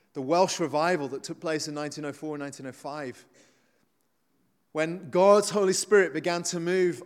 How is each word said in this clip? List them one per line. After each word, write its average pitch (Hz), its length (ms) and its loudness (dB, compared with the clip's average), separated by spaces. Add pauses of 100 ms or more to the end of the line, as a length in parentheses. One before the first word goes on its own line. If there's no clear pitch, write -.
(140)
the 143 80 -6
Welsh 170 360 2
revival 156 500 0
that 135 140 -10
took 165 160 -12
place 156 300 -4
in 151 60 -10
nineteen 147 300 -8
oh 143 80 -6
four 151 220 -10
and 147 80 -8
nineteen 139 240 -12
oh 127 60 -12
five, 143 520 -12 (1500)
when 165 380 -4
God's 196 400 6
Holy 190 220 2
Spirit 185 400 4
began 170 320 -2
to 175 160 -4
move 175 460 0